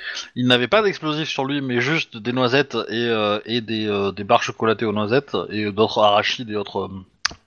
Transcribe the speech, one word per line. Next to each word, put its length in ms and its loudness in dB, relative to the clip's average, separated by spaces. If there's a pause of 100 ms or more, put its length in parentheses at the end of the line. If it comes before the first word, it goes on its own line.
(360)
il 120 0
n'avait 200 4
pas 140 4
d'explosifs 480 -2
sur 160 -4
lui, 160 -4
mais 180 -2
juste 380 -2
des 160 -4
noisettes 420 2 (140)
et, 180 -2
euh, 380 0
et 160 -2
des, 260 -4
euh, 240 0
des 120 -10
barres 200 4
chocolatées 420 0
aux 80 0
noisettes, 440 0 (140)
et 200 -2
d'autres 300 2
arachides 480 2
et 60 -6
autres, 300 -4
euh, 40 -10 (580)